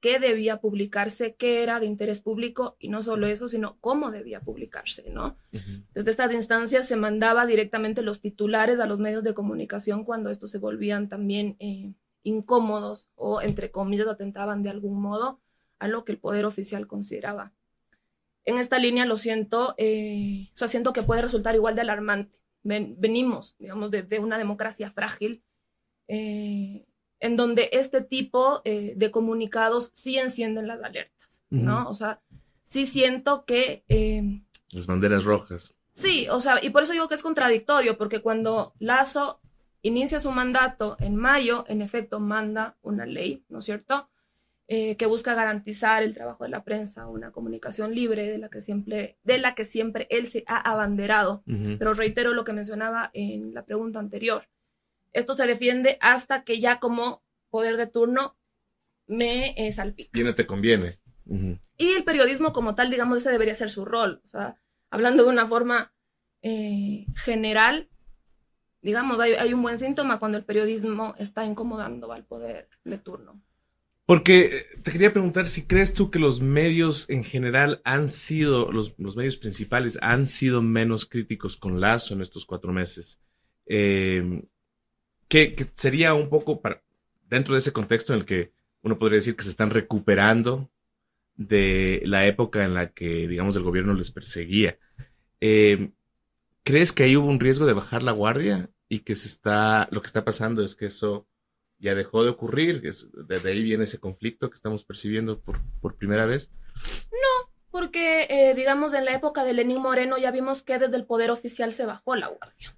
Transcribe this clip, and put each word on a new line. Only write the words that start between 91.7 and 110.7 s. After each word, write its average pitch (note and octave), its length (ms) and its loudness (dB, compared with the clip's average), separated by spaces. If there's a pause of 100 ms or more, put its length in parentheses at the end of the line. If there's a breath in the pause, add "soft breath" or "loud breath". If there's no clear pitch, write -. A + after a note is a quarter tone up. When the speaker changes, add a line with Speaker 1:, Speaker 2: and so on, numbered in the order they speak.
Speaker 2:
la G2 200 4
época G#2 380 2
en F#2 100 0
la F2 180 -2
que, E2+ 360 -4
digamos, F2+ 280 0
el F#2 60 0
gobierno F#2 300 2
les F#2 180 0
perseguía. F2 680 0 (640 soft breath)
Eh, G#2+ 520 6 (720)
¿crees D#3+ 280 4
que C#3 120 6
ahí C3 120 8
hubo C#3+ 120 4
un C3+ 120 4
riesgo C3 260 4
de A#2+ 80 6
bajar A2+ 280 -2
la B2 100 2
guardia G#2 580 0 (180)
y G#2+ 120 -4
que - 140 -4
se G2+ 140 -4
está, G#2+ 640 2
lo G#2 100 -4
que - 60 -14
está A2 180 -2
pasando A2 400 -2
es G2 100 -8
que G#2 120 -8
eso G2+ 420 -4 (500)
ya G2 160 0
dejó A2 300 2
de A#2+ 60 4
ocurrir? C3 560 0
Es, - 260 -10
de, F#2 260 -6
de F#2 120 -2
ahí G#2 120 0
viene A2 220 2
ese - 160 -8
conflicto A2 500 -6
que - 60 -20
estamos G#2+ 260 -6
percibiendo G#2+ 580 -4
por, - 200 -6 (200)
por G2 160 -6
primera G#2 300 0
vez. C3 240 -2 (640 loud breath)
Speaker 1:
No, B4+ 380 2 (200)
porque, E4+ 600 0
eh, C4+ 260 6
digamos, C#4 380 0
en C4+ 100 0
la C4 100 0
época D4 300 -2
de B3+ 80 0
Lenín B3 280 0
Moreno C4 380 0
ya B3+ 140 0
vimos C4 320 -2
que B3+ 160 -2